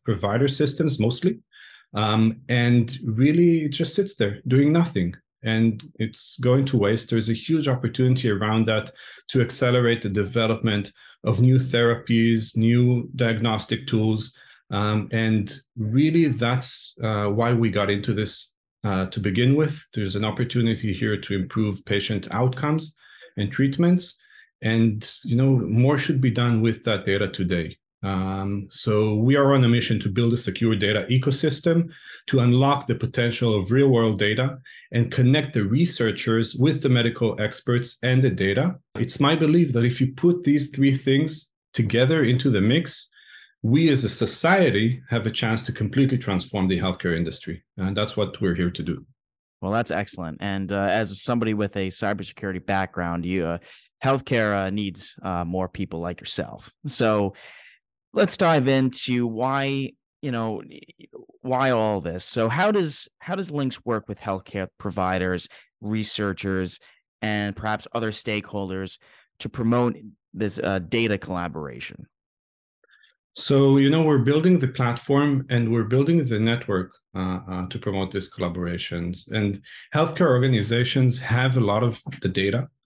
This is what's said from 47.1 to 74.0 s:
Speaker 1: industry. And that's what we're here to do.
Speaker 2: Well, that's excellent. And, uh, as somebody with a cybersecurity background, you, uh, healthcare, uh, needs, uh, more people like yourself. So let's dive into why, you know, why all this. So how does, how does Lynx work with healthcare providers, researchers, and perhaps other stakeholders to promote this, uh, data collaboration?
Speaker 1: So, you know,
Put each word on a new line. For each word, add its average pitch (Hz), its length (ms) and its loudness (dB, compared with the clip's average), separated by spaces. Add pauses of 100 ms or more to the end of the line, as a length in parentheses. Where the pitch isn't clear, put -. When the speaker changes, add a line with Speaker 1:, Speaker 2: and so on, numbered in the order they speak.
Speaker 1:
industry. - 460 -8 (140)
And 95 200 -4
that's 104 180 -4
what 101 240 -4
we're 90 160 0
here 87 160 -2
to 82 120 -8
do. 80 200 -8 (560)
Speaker 2:
Well, 95 120 -6
that's 117 200 -2
excellent. 85 480 -6
And, 98 320 -6
uh, 101 200 0
as 98 320 -2
somebody 117 320 -2
with 104 200 -4
a 95 120 -2
cybersecurity 98 760 -6
background, 90 640 -4
you, 90 180 -2
uh, 82 140 -4 (480)
healthcare, 127 500 0
uh, 98 140 -2
needs, 98 540 -8
uh, 90 200 -4
more 90 240 -4
people 87 320 -10
like 87 220 -8
yourself. - 500 -10 (140)
So 107 480 0 (800)
let's - 240 0
dive 160 300 4
into 127 600 0
why, 135 640 -2 (300)
you 143 100 -6
know, 113 320 -4 (800)
why 127 280 0
all 110 320 0
this. 87 220 -8
So 113 260 -2
how 180 220 0
does, 175 360 -2 (120)
how 180 160 -8
does 180 160 -8
Lynx 139 340 -4
work 110 220 -4
with 104 120 -10
healthcare 95 500 -6 (100)
providers, 92 680 -2 (340)
researchers, 101 1000 -4 (420)
and 104 340 -4
perhaps 107 380 -6
other 113 180 -4
stakeholders 98 880 -8 (420)
to - 100 -8
promote 120 480 0 (360)
this, 101 300 -4
uh, 95 160 -2
data 104 380 0
collaboration? 80 920 -10 (1300)
Speaker 1:
So, 139 420 4
you 139 140 6
know, 160 120 4